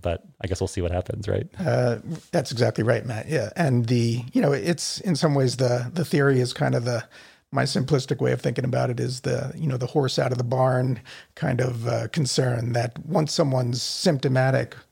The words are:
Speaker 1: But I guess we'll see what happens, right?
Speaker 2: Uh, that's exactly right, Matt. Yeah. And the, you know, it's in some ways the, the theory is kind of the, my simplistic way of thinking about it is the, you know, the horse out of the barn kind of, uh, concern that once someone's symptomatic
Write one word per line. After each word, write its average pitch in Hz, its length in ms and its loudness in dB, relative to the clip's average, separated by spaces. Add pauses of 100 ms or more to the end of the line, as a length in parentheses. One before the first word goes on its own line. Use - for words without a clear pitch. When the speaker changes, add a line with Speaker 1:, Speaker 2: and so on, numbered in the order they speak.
Speaker 1:
But 85 220 -4 (160)
I - 80 -6
guess 90 140 -2
we'll 92 80 0
see - 120 -4
what 87 100 0
happens, 90 360 -4
right? 95 220 -2 (100)
Speaker 2:
Uh, 123 380 2 (340)
that's 170 200 -2
exactly 117 320 0
right, 117 220 2
Matt. 110 220 -6
Yeah. 147 300 -2
And 123 300 2
the, 117 440 2
you 262 100 2
know, 143 120 4
it's - 480 -2
in 175 160 0
some 147 180 2
ways 127 220 2
the, 123 340 0
the 170 140 -2
theory 139 340 4
is 123 140 0
kind 131 220 0
of 120 100 0
the, 120 180 -2 (480)
my 127 120 2
simplistic 131 580 0
way 127 100 2
of 127 80 -2
thinking 123 240 -2
about 127 260 0
it 123 120 -4
is 127 200 -4
the, 131 340 -4
you 160 120 -4
know, 131 80 -2
the 120 120 -4
horse 135 300 0
out 135 140 0
of 123 60 -2
the 127 80 -2
barn 127 560 2 (340)
kind 131 240 0
of, 123 280 -2
uh, 117 220 -2
concern 123 640 0
that 120 320 -2
once 156 280 0
someone's 127 480 0
symptomatic 131 960 2 (140)